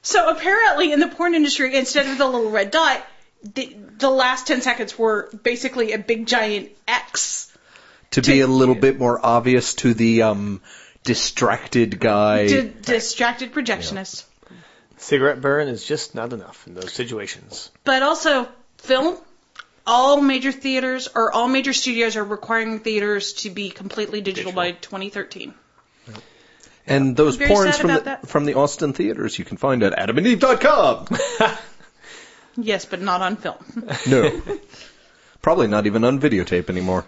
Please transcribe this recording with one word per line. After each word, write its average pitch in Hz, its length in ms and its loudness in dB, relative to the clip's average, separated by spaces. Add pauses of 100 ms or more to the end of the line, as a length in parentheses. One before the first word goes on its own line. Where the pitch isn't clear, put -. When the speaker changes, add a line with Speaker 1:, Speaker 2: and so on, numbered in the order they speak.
Speaker 1:
So 339 280 2
apparently 359 640 2
in 294 80 4
the - 80 2
porn 339 260 -2
industry, 277 400 0
instead 269 320 0
of 269 100 -6
the 269 120 2
little 233 240 -2
red 202 180 0
dot, 302 340 0 (380)
the, 226 340 -10 (220)
the 269 100 2
last 262 380 0
ten 262 160 0
seconds 240 340 -4
were 220 320 0 (140)
basically 240 520 -2
a 214 40 -4
big 226 300 -4
giant 214 400 -2 (180)
X. - 640 -4 (640)
Speaker 2:
To 135 100 2
be 135 160 6
Speaker 1:
To - 40 6
Speaker 2:
a 131 40 4
little 131 300 4
bit 135 240 2
more 120 200 2
obvious 120 600 2
to 120 120 4
the, 113 280 4
um, 101 380 0 (420)
distracted 113 960 0
guy. 104 480 2
Speaker 1:
Di-, 220 260 2 (100)
distracted 240 720 -2
projectionist. 196 680 -8 (760)
Speaker 3:
Cigarette 135 440 0
burn 143 260 0
is 120 180 -8
just - 300 -6
not 120 180 -8
enough - 360 -16
in 87 80 -20
those 92 160 -12
situations. - 800 -12 (100)
Speaker 1:
But 269 220 2
also, 294 420 0 (320)
film, 294 380 0 (720)
all 269 320 6
major 269 320 2
theaters, 262 600 -4
or 226 200 0
all 240 160 2
major 262 240 0
studios 233 420 0
are 214 80 -4
requiring 220 560 -4
theaters 208 540 -2 (100)
to 202 80 -8
be 185 200 -8
completely 208 500 -8
digital 185 320 -6
Speaker 3:
Digital. 180 100 -4
Speaker 1:
by 175 80 -2
twenty 196 400 -12
thirteen. - 420 -12 (1400)
Speaker 2:
And 135 280 2
those 147 180 4
Speaker 1:
I'm - 60 -8
very - 100 2
Speaker 2:
porns 202 220 6
Speaker 1:
sad 294 80 0
Speaker 2:
from - 100 2
Speaker 1:
about 269 140 2
Speaker 2:
the, 277 60 -6
Speaker 1:
that. - 180 -10
Speaker 2:
from 147 160 0
the 147 100 0
Austin 143 380 0
theaters 104 440 -4
you - 80 -8
can - 120 -12
find 131 260 0
at 95 160 4
adam 107 200 0
and 190 100 2
eve 226 100 4
dot 262 220 4
com. 226 480 4 (320)
Speaker 1:
<laughs> - 160 2 (1040)
Yes, 214 280 -4
but 180 160 -8
not 185 200 -2
on 190 140 -4
film. - 200 -8 (400)
<laughs> - 120 -8
Speaker 2:
No. 127 320 2 (1000)
Probably 156 240 4
not 104 200 2
even 110 180 2
on 135 160 2
videotape 92 500 0
anymore. 92 380 -2